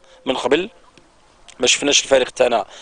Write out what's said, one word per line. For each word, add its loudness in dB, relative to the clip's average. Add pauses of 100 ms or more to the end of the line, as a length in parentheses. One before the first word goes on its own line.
(260)
من -2
قبل 0 (880)
ما -2
شفناش 0
الفريق 2
تاعنا 0 (180)